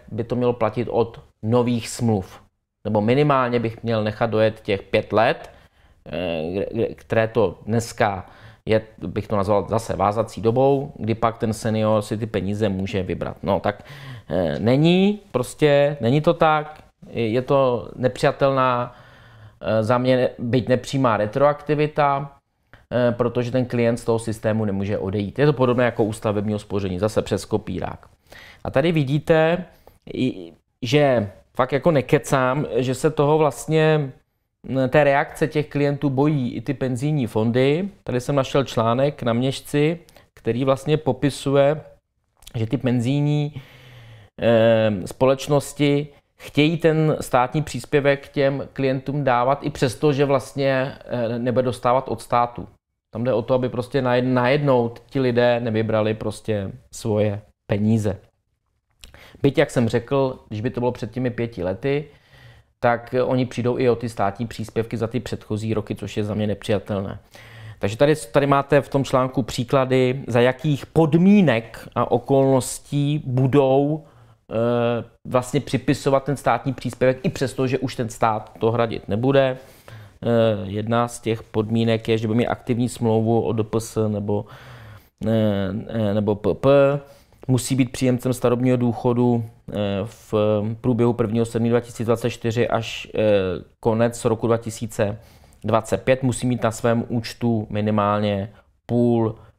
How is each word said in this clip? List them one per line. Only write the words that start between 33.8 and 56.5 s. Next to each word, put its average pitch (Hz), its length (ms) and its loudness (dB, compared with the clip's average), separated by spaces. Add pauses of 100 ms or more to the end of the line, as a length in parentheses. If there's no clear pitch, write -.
mm, 131 260 -2
té 147 160 6
reakce 143 440 0
těch 151 200 -2
klientů 143 420 0
bojí 135 440 0
i - 60 -8
ty 135 140 -6
penzijní 131 520 -2
fondy. 127 640 0 (160)
Tady 120 160 -4
jsem 143 140 -4
našel 139 300 0
článek 123 580 0
na 123 100 0
Měšci, 147 680 -2 (360)
který 117 300 -2
vlastně 135 320 2
popisuje, 143 840 2 (720)
že 113 120 -2
ty 131 100 -2
penzijní, 139 880 0 (800)
eh, 110 480 4 (160)
společnosti 143 1000 0 (280)
chtějí 151 400 2
ten 156 440 2
státní 131 420 0
příspěvek 139 640 0
těm 139 440 -2
klientům 135 520 -2
dávat 127 380 2
i 147 80 -4
přesto, 147 420 0
že 139 120 2
vlastně, 135 680 0 (120)
eh, 120 340 -4
nebude 123 240 0
dostávat 123 460 0
od 113 140 -6
státu. 120 460 -2 (420)
Tam 110 140 -6
jde 123 80 0
o 110 100 0
to, 131 120 0
aby 127 140 0
prostě 123 340 -4
najed-, 123 220 2
najednou 127 680 2 (160)
ti 135 100 -2
lidé 120 400 2
nevybrali 110 540 0
prostě 104 580 -6 (200)